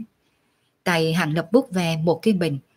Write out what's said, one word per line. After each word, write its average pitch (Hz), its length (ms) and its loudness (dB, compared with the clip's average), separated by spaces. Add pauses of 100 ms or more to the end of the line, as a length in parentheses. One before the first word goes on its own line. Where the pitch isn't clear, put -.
(840)
Tay 165 280 2
Hàng 160 220 0
Lập 165 180 -2
vuốt 262 180 2
ve 170 260 -2
một 160 260 0
cái 220 120 2
bình 160 240 -2 (180)